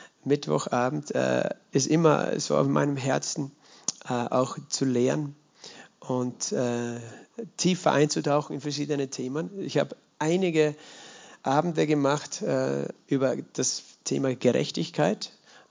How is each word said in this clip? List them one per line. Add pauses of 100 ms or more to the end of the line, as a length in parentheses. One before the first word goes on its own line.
(240)
Mittwochabend,
äh, (200)
ist
immer
so
auf
meinem
Herzen, (560)
äh,
auch (140)
zu
lehren (640)
und,
äh, (600)
tiefer
einzutauchen
in
verschiedene
Themen. (100)
Ich
habe (240)
einige (680)
Abende
gemacht,
äh, (180)
über (160)
das (220)
Thema
Gerechtigkeit (400)